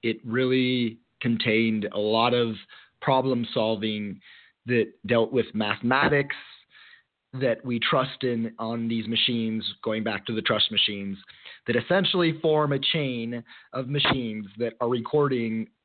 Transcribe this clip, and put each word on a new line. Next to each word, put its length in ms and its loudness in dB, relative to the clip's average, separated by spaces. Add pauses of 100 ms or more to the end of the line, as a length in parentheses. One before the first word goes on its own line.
it 200 -2
really 760 0 (220)
contained 680 2
a 80 -6
lot 340 2
of 220 0 (460)
problem 520 2
solving 680 -2 (460)
that 220 2 (200)
dealt 240 2
with 220 2
mathematics 840 2 (960)
that 300 0
we 160 -2
trust 440 0
in 340 -2
on 300 -4
these 200 -2
machines, 560 0 (200)
going 200 -2
back 220 -4
to 80 -6
the 80 -2
trust 300 0
machines, 460 -2 (500)
that 80 0
essentially 680 2
form 320 4
a 60 0
chain 640 -2 (300)
of 140 -4
machines 600 -2 (100)
that 240 -2
are 80 0
recording 760 0 (160)